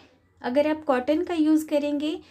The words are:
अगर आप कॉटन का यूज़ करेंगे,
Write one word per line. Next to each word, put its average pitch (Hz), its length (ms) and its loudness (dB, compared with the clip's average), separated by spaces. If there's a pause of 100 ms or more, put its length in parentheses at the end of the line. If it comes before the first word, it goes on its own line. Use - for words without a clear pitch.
(420)
अगर 254 260 0
आप 311 160 -4
कॉटन 302 400 0
का 349 100 -6
यूज़ 311 320 2
करेंगे, 294 440 -2 (200)